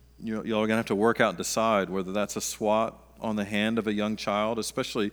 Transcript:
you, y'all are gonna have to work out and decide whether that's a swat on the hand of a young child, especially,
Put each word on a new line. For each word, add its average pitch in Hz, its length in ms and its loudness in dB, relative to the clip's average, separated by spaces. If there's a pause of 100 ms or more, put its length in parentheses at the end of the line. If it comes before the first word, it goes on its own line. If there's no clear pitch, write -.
(200)
you, 110 240 -4
y'all 107 180 2
are 107 40 2
gonna 110 100 4
have 113 100 0
to 110 80 0
work 113 260 4
out 110 100 6
and 87 80 -6
decide 104 500 2
whether 92 240 -4
that's 101 240 -2
a 107 40 -4
swat 110 560 0 (240)
on 110 160 -4
the 104 80 -2
hand 107 340 0
of 104 80 -2
a 107 60 0
young 104 240 -2
child, 107 420 -2
especially, 107 540 -2